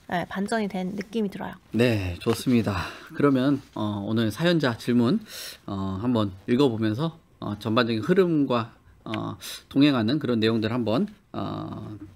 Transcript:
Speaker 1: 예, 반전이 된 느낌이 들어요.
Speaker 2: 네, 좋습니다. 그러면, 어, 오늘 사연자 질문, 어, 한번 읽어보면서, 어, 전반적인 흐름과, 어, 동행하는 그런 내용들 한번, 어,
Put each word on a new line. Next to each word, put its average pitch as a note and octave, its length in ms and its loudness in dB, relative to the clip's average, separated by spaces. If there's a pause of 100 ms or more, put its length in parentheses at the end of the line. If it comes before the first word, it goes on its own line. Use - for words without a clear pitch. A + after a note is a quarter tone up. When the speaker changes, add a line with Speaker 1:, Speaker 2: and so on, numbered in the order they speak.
(120)
Speaker 1:
예, F3 180 -2
반전이 G3+ 380 -2
된 F#3 280 -6
느낌이 G3+ 340 -4
들어요. G3 240 -10 (180)
Speaker 2:
네, G#2+ 480 2
좋습니다. A#2 560 0 (400)
그러면, C#3 460 2 (140)
어, G#2 300 -4
오늘 A2 260 0
사연자 D3+ 460 2
질문, B2 420 2 (460)
어, F#2+ 360 -6
한번 A2+ 300 2 (160)
읽어보면서, A#2+ 680 2 (220)
어, G#2 200 -8
전반적인 A#2 420 0
흐름과, D3 720 2 (320)
어, A2 320 -8 (320)
동행하는 C#3 500 4
그런 B2 200 0
내용들 A2 320 2
한번, B2 360 0 (240)
어, G#2 680 -8 (180)